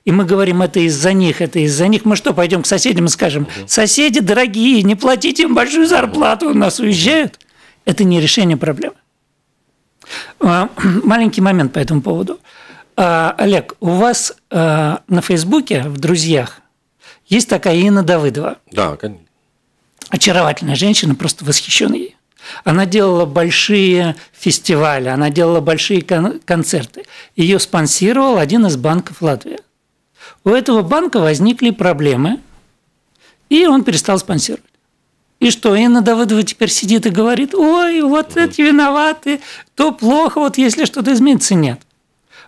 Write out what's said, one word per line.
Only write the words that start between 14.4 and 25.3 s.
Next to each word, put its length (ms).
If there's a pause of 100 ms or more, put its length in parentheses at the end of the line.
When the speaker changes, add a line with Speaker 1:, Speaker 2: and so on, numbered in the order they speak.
Speaker 1:
а, 580
на 140
Фейсбуке, 640
в 160
друзьях, 640 (640)
есть 220
такая 260
Инна 260
Давыдова. 560 (140)
Speaker 2:
Да, 240
кон- 240 (920)
Speaker 1:
Очаровательная 640
женщина, 380
просто 320
восхищён 480
ей. 240 (460)
Она 220
делала 400
большие 920 (160)
фестивали, 800
она 200
делала 300